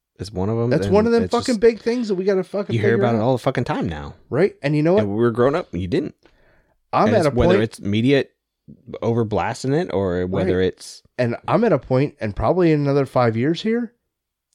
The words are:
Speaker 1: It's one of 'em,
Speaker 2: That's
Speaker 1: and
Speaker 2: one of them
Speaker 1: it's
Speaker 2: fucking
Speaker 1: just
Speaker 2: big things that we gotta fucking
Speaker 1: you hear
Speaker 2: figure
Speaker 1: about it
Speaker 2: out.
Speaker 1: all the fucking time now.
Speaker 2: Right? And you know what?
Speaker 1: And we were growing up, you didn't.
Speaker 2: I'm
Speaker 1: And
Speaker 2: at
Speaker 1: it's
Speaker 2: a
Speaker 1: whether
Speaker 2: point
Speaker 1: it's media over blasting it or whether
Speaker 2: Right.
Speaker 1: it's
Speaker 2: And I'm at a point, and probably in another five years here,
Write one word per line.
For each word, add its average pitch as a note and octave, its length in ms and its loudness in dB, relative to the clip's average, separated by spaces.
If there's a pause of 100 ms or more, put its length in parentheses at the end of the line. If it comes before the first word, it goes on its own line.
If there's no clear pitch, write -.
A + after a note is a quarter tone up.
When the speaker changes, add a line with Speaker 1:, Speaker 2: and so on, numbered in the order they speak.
(180)
Speaker 1:
It's F#2+ 140 -12
one F#2 160 -4
of A2+ 100 -2
'em, A#2 120 0
Speaker 2:
That's D3 160 0
Speaker 1:
and F#3 80 2
Speaker 2:
one G#3+ 120 4
of A#3 60 0
them A#3 120 2
Speaker 1:
it's - 80 -6
Speaker 2:
fucking A#3+ 220 0
Speaker 1:
just G3+ 60 -4
Speaker 2:
big A3+ 200 4
things A#3 280 -4
that G#3 60 -2
we F#3 100 -2
gotta F#3+ 200 0
fucking F#3+ 300 -6
Speaker 1:
you A2+ 60 0
hear A2+ 120 2
Speaker 2:
figure A2+ 120 2
Speaker 1:
about A#2 120 2
it - 20 0
Speaker 2:
out. G#2+ 60 0
Speaker 1:
all C3 80 2
the B2+ 60 0
fucking C3 260 -2
time F3 240 -4
now. D2 260 -10 (160)
Speaker 2:
Right? E3 320 0
And D3 140 0
you D3+ 60 2
know E3+ 120 2
what? G#3+ 80 2
Speaker 1:
And G2+ 80 -2
we G2+ 60 -4
were A#2 160 2
growing B2 240 2
up, F#3 160 -6
you F2+ 160 -4
didn't. - 260 -4 (800)
Speaker 2:
I'm F3 160 2
Speaker 1:
And A3+ 80 2
Speaker 2:
at - 20 4
Speaker 1:
it's E3 80 2
Speaker 2:
a C#3+ 60 2
Speaker 1:
whether A#2+ 220 4
Speaker 2:
point G3+ 100 2
Speaker 1:
it's - 160 -8
media A#2 440 2 (760)
over A#2 220 0
blasting G#2+ 500 -2
it E3 180 -2
or F2+ 340 0
whether F#2+ 320 0
Speaker 2:
Right. F#2 100 2
Speaker 1:
it's - 340 -12 (160)
Speaker 2:
And A#2+ 180 -2 (120)
I'm F3 160 0
at A3 80 2
a D3 80 2
point, C3 400 -2
and G#2 140 -6
probably E3 380 0
in D3 80 2
another C#3 260 0
five A#2+ 300 0
years D3 260 -2
here, A3+ 300 -4 (640)